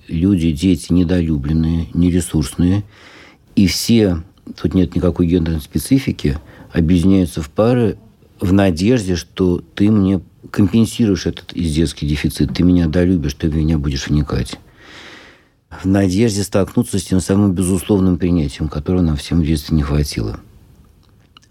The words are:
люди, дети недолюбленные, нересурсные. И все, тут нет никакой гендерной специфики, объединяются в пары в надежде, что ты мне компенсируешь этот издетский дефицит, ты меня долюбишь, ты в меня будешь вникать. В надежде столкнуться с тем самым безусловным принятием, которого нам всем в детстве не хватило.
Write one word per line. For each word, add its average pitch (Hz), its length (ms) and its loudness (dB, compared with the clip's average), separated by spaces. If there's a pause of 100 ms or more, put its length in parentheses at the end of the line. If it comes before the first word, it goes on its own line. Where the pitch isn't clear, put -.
люди, 85 440 2
дети 82 400 0
недолюбленные, 82 1040 0
нересурсные. 87 880 0 (720)
И 101 120 4
все, 98 540 2 (380)
тут 82 140 -2
нет 92 220 2
никакой 87 300 2
гендерной 82 340 0
специфики, - 800 -2 (340)
объединяются 87 720 2
в 76 80 -12
пары 117 460 0 (440)
в 92 120 0
надежде, 98 640 2
что 90 460 -2 (120)
ты 104 160 2
мне 98 300 2 (300)
компенсируешь 107 760 0
этот - 280 -8
издетский 78 540 -2
дефицит, 73 460 -2
ты - 100 0
меня 87 220 4
долюбишь, 85 480 0
ты - 140 -4
в 76 80 -2
меня 80 220 0
будешь 69 300 -4
вникать. 67 500 -2 (1120)
В - 160 -14
надежде 98 560 2
столкнуться 101 560 -2
с 87 60 -4
тем 95 160 0
самым 98 320 2
безусловным 92 680 0
принятием, 82 500 -2
которого 90 340 -2
нам 80 140 0
всем 82 240 -2
в 78 60 0
детстве 78 300 -2
не 78 60 2
хватило. 71 560 -4 (1120)